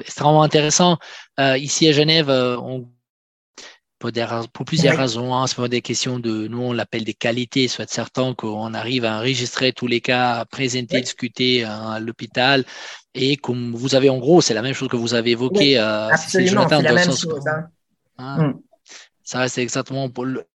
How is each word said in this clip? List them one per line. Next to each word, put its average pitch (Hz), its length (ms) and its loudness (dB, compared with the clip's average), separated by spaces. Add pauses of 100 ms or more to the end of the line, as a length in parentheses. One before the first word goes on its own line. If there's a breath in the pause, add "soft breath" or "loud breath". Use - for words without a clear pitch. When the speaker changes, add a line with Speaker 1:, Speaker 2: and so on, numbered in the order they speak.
Speaker 1:
extrêmement 151 420 2
intéressant. 151 560 4 (400 loud breath)
Euh, 135 180 2
ici 147 320 2
à 151 40 6
Genève, 151 360 2
euh, 123 300 2
on, 123 320 -10 (1040 loud breath)
pour 117 140 -8
des 117 120 -2
rais-, 117 300 -4
pour 131 120 -10
plusieurs 147 280 2
Speaker 2:
Oui. - 80 0
Speaker 1:
raisons, 123 320 -2
hein, 127 140 0
c'est 123 200 -4
des 120 140 -2
questions 123 380 -4
de, 110 280 -4
nous, 120 140 -6
on 123 120 -2
l'appelle 113 320 -4
des 104 100 -6
qualités, 123 520 -2
soit 120 220 -6
certain 127 460 -4
qu'on 110 400 -6
arrive 117 280 -4
à 110 140 -2
enregistrer 123 560 -2
tous - 140 -6
les 120 120 0
cas, 123 340 0
à 113 120 -4
présenter, 127 520 -4
Speaker 2:
Oui. 127 40 0
Speaker 1:
discuter, 127 640 0
hein, 110 260 -8
à 110 100 -4
l'hôpital. 123 680 0 (500 loud breath)
Et 135 220 0
comme 120 380 -4
vous 127 180 -2
avez, 135 160 6
en 131 80 2
gros, 151 240 6
c'est - 140 2
la 107 80 -2
même 135 100 -4
chose 131 160 -6
que 123 80 -2
vous 117 160 -2
avez 117 180 2
évoqué, 131 420 4
Speaker 2:
Oui, 127 40 6
Speaker 1:
euh, 107 380 0
Cécile, 175 240 0
Speaker 2:
absolument, 185 280 4
Speaker 1:
Jonathan, 151 100 4
Speaker 2:
c'est 143 40 4
la 156 80 2
Speaker 1:
dans - 0 -
le 151 60 4
Speaker 2:
même 175 160 4
Speaker 1:
sens 131 100 -2
Speaker 2:
chose, 160 220 -6
Speaker 1:
que, 147 60 -4
Speaker 2:
hein. 160 180 -6 (500)
Speaker 1:
hein, 139 300 -2
Speaker 2:
Mm. 127 120 -6 (640 loud breath)
Speaker 1:
ça - 160 -6
reste 127 200 -2
exactement 131 500 -4
pour 123 160 -8
le, 131 180 -6 (120)